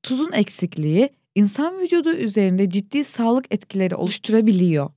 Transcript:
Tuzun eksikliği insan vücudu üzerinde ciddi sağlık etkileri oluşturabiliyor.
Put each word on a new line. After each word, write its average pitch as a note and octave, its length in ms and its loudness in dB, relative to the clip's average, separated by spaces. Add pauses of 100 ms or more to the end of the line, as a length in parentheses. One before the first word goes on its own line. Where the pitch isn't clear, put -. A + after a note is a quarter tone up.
Tuzun D4 280 -4
eksikliği F3+ 760 0 (260)
insan C#4+ 440 0
vücudu E4+ 340 0
üzerinde G3 560 0
ciddi G#3 340 -4
sağlık A#3+ 500 -2
etkileri F#3+ 420 -4
oluşturabiliyor. F3+ 1000 2